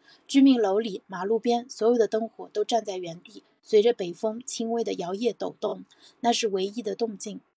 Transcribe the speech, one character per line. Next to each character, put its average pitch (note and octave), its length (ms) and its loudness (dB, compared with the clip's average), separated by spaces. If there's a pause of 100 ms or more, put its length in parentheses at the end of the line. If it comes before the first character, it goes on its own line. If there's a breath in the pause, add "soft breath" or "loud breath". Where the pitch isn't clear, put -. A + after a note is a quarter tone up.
(260 soft breath)
居 C4+ 160 6
民 C4 180 8
楼 G3 180 2
里、 A3 280 -4
马 F#3 180 -8
路 A3 140 2
边 A#3 320 0
所 A3 180 0
有 B3 80 4
的 G#3+ 100 4
灯 A3 220 -2
火 - 240 -16
都 G#3 100 -4
站 G#3+ 220 0
在 G3 140 -6
原 F3 200 -10
地， - 240 -20 (200)
随 G#3+ 180 4
着 A#3+ 140 4
北 F3 180 -6
风 A3 320 -6
轻 A3+ 260 -6
微 A#3 140 -2
的 G3+ 100 -4
摇 F3+ 200 -6
曳 G#3+ 180 -2
抖 - 260 -8
动， F#3+ 280 -6 (340 soft breath)
那 A#3 100 2
是 A#3 180 0
唯 F#3+ 180 -2
一 G#3 160 -8
的 G3 120 -6
动 A3+ 220 -4
静。 F#3+ 240 -12 (160)